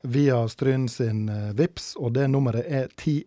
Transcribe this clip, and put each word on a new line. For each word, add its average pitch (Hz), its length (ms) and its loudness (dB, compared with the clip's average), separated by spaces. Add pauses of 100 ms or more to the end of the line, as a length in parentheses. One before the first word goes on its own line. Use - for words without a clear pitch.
via 131 440 4
Stryn 131 400 0
sin, 110 400 -2
eh, 104 240 -4
VIPS, 147 440 -2
og 120 180 -2
det 139 140 2
nummeret 131 400 0
er 135 260 -2
ti 151 320 -2